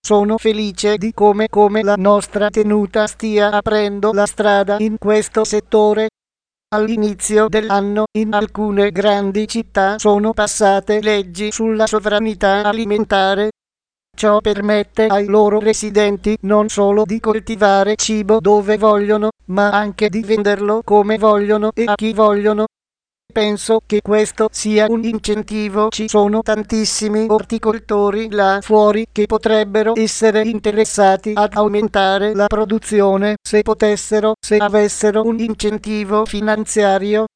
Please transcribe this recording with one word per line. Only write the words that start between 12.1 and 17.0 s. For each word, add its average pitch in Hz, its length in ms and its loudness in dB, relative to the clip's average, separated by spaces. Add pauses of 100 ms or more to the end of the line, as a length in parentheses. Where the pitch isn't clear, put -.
alimentare. 208 840 0 (680)
Ciò 214 260 2
permette 208 680 0
ai 202 180 0
loro 208 340 2
residenti 208 840 0
non 208 260 0
solo 202 360 2